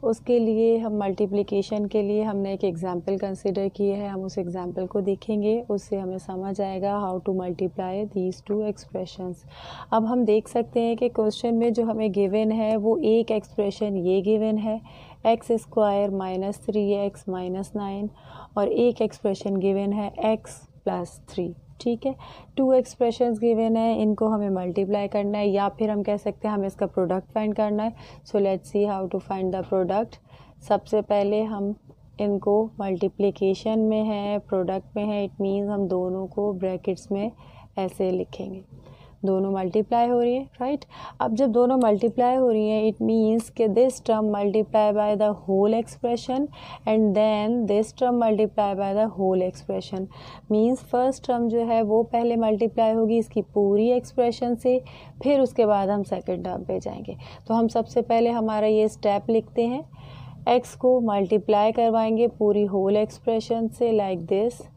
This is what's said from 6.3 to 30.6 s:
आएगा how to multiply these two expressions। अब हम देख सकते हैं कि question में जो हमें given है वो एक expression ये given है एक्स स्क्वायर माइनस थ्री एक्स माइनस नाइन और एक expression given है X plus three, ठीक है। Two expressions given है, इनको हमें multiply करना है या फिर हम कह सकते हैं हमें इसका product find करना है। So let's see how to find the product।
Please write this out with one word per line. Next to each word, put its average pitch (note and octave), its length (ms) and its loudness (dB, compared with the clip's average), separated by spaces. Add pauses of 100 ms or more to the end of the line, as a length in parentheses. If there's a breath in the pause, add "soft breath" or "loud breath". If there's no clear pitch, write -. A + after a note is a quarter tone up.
आएगा G3 380 -2
how F#3+ 140 -4 (140)
to G3 100 0
multiply F#3 560 -4 (220)
these F#3 320 -4
two G#3 120 -2 (120)
expressions। F#3 760 -10 (480 loud breath)
अब A3 120 4
हम B3 200 2
देख G#3+ 220 2
सकते A#3 320 -2
हैं A#3 180 0
कि B3 140 0
question A3+ 440 0
में A#3 180 2
जो A#3 120 0
हमें A3 260 -2
given G3+ 400 2
है A3 260 0
वो A3 280 2
एक A3+ 260 4
expression G3+ 640 -2
ये F#3 240 2
given G#3+ 360 2
है A3 220 -4 (480 loud breath)
एक्स A3+ 240 2 (100)
स्क्वायर G3+ 500 0
माइनस F#3+ 540 -4
थ्री G#3 300 0
एक्स G3+ 340 -4
माइनस F#3 460 -6
नाइन G3+ 340 -6 (480 loud breath)
और G3+ 100 2
एक A#3 340 2
expression G3+ 560 -2
given G3 360 0
है G#3 180 -4 (140)
X A3 300 -2 (280)
plus F3+ 360 -6 (100)
three, F3 240 -6 (280)
ठीक A#3+ 240 -2
है। C4 100 -2 (420 loud breath)
Two C4 160 4
expressions A#3+ 680 2
given A3+ 380 2
है, A3+ 240 2
इनको G#3+ 260 2
हमें G#3 220 0
multiply F#3+ 580 -2
करना G3+ 300 -2
है G#3 120 2
या G3+ 200 2
फिर G#3+ 220 -2
हम G#3 120 -2
कह G#3 140 -2
सकते G#3 300 -6
हैं G#3+ 80 -2
हमें G3 120 -2
इसका G3 200 -4
product F#3 460 -2
find G#3+ 220 -2
करना G#3 280 0
है। A3+ 100 -4 (320 loud breath)
So G#3 160 0
let's F#3+ 320 -2
see G3+ 140 2
how G3 140 -2 (120)
to F#3+ 160 -2
find F#3+ 260 -2
the F#3 140 -4
product। F#3+ 500 0 (480 loud breath)